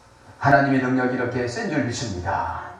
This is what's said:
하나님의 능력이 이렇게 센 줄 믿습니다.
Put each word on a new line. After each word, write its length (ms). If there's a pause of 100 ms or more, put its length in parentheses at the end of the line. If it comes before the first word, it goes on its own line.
(400)
하나님의 420
능력이 340
이렇게 320
센 220
줄 160
믿습니다. 960